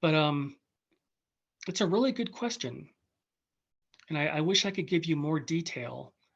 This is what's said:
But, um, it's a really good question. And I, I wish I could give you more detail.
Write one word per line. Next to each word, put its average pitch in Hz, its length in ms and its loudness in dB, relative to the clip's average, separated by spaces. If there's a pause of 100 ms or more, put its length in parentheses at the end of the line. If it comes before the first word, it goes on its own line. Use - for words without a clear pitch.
But, 160 140 4
um, 147 400 2 (1120)
it's 175 140 -2
a 208 60 4
really 226 240 4
good - 200 -2
question. 135 580 -8 (1200)
And 156 80 -2
I, 147 100 2
I 151 140 0
wish 190 240 4
I 196 60 0
could 190 160 -2
give 165 180 2
you 165 100 2
more 151 240 0
detail. 131 760 -6 (220)